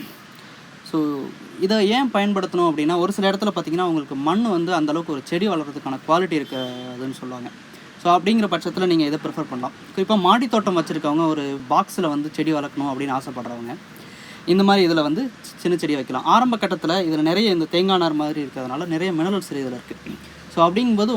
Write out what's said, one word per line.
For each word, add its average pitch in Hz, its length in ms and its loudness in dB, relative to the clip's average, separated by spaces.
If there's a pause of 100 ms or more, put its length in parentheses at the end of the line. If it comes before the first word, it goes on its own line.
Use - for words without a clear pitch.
(920)
So, 165 80 0 (680)
இதை 214 100 2 (200)
ஏன் 262 200 2
பயன்படுத்தணும் 190 540 2
அப்படின்னா, 151 340 0
ஒரு 196 80 0
சில 196 180 2
இடத்துல 202 260 0
பார்த்தீங்கன்னா, 170 360 -2
உங்களுக்கு 143 260 -4 (100)
மண் 208 160 2 (120)
வந்து 170 240 0
அந்த 151 120 0
அளவுக்கு 165 240 -4
ஒரு 127 140 -8
செடி 175 240 0
வளர்றதுக்கான 139 540 -6
குவாலிட்டி 165 320 2
இருக்காதுன்னு 127 800 -8
சொல்லுவாங்க. 123 280 -12 (520)
So, 175 140 2
அப்படிங்கிற 208 400 2
பட்சத்துல 180 380 0
நீங்க 160 180 4
இதை 156 120 -2
ப்ரிஃபர் 151 300 -6
பண்ணலாம். 127 220 -6 (200)
குறிப்பா 202 220 2 (100)
மாடி 240 200 4
தோட்டம் 202 320 2
வச்சிருக்கவங்க, 156 460 0 (100)
ஒரு 143 100 -4 (260)
பாக்ஸ்ல 170 440 0
வந்து 151 220 -4
செடி 156 220 0
வளர்க்கணும் 143 320 -4
அப்படின்னு 135 280 -4
ஆசைப்படுறவங்க, 120 540 -10 (800)
இந்த 190 160 6
மாதிரி 196 180 6
இதுல 165 200 4
வந்து 160 160 0 (240)
சி-, - 60 -18 (100)
சின்ன 175 180 0
செடி 151 180 0
வைக்கலாம். 127 260 -4 (100)
ஆரம்ப 233 260 4
கட்டத்துல 170 320 -2 (160)
இதுல 156 180 0
நிறைய 196 300 2
இந்த 160 180 0
தேங்காய் 185 280 4
நார் 156 180 2
மாதிரி 151 240 -2
இருக்கிறதுனால 131 500 -6
நிறைய 180 240 -2
மினரல்ஸ் 185 340 -2
இதுல 131 260 -4
இருக்கு. - 160 -14 (600)
So, - 100 0
அப்படிங்கும்போது 214 520 4